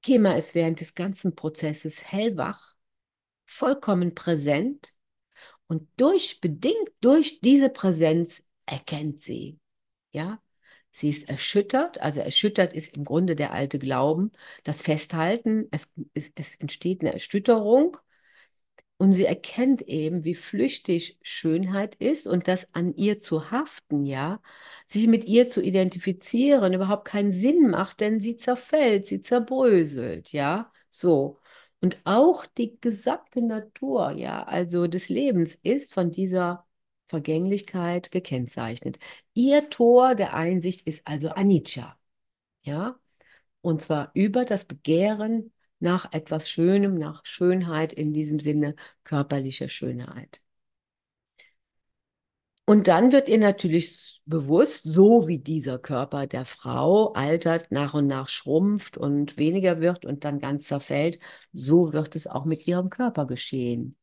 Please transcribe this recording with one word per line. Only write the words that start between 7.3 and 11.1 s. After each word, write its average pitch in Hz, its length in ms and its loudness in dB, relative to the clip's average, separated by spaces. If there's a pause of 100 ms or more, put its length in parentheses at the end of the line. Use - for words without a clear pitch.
diese 269 300 6
Präsenz 165 760 0 (220)
erkennt 147 560 -8
sie, - 380 -12 (520)
ja, 175 300 -8 (500)
sie 147 180 -4